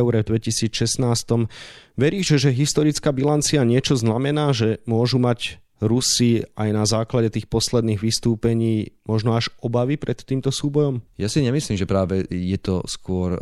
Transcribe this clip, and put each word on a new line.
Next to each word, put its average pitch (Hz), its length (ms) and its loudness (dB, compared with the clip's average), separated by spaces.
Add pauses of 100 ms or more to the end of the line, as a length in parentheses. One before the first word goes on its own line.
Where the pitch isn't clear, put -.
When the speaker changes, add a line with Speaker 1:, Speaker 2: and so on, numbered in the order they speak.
Speaker 1:
Eure 117 240 2
v 110 80 -2
dvetisícšestnástom. 117 1120 0 (560)
Veríš, 156 400 2
že 139 80 4
historická 147 640 2
bilancia 143 480 2
niečo 127 320 2
znamená, 135 640 0
že 110 320 0
môžu 120 320 2
mať - 400 -2 (220)
Rusi 117 560 2 (160)
aj 107 160 -2
na 107 160 0
základe 113 400 0
tých 110 240 -6
posledných 113 480 0
vystúpení 113 1040 0
možno 110 320 0
až 117 240 -2
obavy 123 400 -2
pred - 160 -4
týmto 135 320 -4
súbojom? 143 560 0 (160)
Speaker 2:
Ja 95 80 -2
si 147 160 0
nemyslím, 127 320 0
že 92 80 -2
práve 95 480 0
je 90 240 -2
to 92 320 -2
skôr 90 540 -4